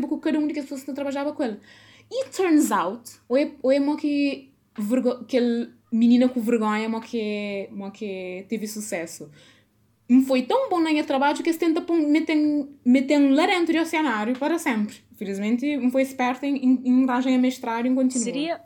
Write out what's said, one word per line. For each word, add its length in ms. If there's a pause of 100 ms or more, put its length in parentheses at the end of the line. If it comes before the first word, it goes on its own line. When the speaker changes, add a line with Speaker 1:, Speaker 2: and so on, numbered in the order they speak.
Speaker 1:
com 100
cada 220
um 80
de 60
que 60
as 60
pessoas 180
que 100
trabalhava 400
com 100
ele. 140 (540)
E 180
turns 420
out, 400 (160)
ou 100
é, 140 (100)
ou 100
é 80
mó 180
que 520 (280)
vergo-, 340
aquele 580 (220)
menina 380
com 120
vergonha, 460
mó 140
que, 720
mó 180
que 580
teve 200
sucesso. 640 (800)
Me 160
foi 180
tão 260
bom 100
no 120
meu 140
trabalho 320
que 60
eles 140
tentam 260
pôr, 160
metem, 680 (180)
metem 480
lá 120
dentro 320
do 80
cenário 540
para 180
sempre. 380 (220)
Felizmente, 600
me 140
foi 100
esperto 440
em, 100
em, 300
em 240
arranjar 240
a 40
mestrado 500
e 60
continua. 300
Speaker 2:
Seria... 420